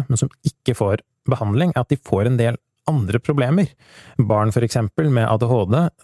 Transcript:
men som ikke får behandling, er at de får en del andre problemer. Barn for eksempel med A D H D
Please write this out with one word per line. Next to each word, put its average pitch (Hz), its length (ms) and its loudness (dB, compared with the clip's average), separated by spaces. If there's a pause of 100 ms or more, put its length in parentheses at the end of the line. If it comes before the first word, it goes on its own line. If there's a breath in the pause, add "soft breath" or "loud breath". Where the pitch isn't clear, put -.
men 120 100 0
som - 120 -2 (120)
ikke - 320 -4
får 101 300 -2 (240)
behandling, 127 480 0
er 123 80 0
at - 80 -10
de 143 100 0
får 101 240 -2
en 127 100 0
del 117 200 0 (320)
andre 117 300 -2
problemer. 143 500 0 (500 loud breath)
Barn 107 320 2
for 117 160 0
eksempel 123 440 -2
med 113 180 2
A 110 80 2
D 117 100 0
H 117 240 2
D 160 180 2 (160)